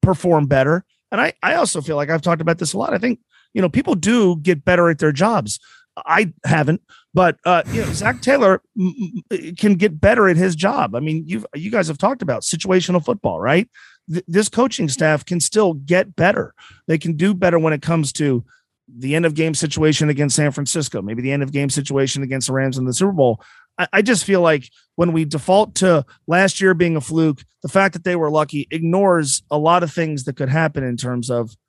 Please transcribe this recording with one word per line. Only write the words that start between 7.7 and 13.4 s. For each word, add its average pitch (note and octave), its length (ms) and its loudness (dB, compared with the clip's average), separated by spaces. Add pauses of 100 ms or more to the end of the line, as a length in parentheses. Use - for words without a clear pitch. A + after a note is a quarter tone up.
you A3+ 100 -2
know, E3 120 -4
Zach A3 280 -4
Taylor A#3 400 4 (180)
m-, F#3 520 -4
m-, F3 240 -8
can G#3 200 4
get E3 260 0
better G#3 260 4
at F3 100 4
his F3+ 180 0
job. F#3 400 -2
I A#2+ 40 -2
mean, D#3 280 -4
you've, G#3 260 -8
you D#3+ 160 -10
guys G#3 180 0
have D3+ 120 -8
talked A#3+ 240 -2
about B2 180 -4
situational F3+ 640 0
football, F#2 360 -4
right? D3+ 300 0 (420)